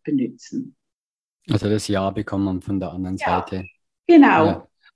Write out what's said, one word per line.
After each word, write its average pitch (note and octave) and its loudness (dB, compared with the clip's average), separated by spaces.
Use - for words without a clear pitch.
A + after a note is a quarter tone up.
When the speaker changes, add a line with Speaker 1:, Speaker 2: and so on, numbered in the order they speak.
Speaker 1:
benutzen. - -6
Speaker 2:
Also G#2 0
das G#2+ 0
Ja G2 0
bekommen G2 -4
von G2 -4
der F2+ -8
anderen F#2 -8
Speaker 1:
Ja, - -4
Speaker 2:
Seite. F#2 -8
Speaker 1:
genau. A3 6
Speaker 2:
Ja. - -4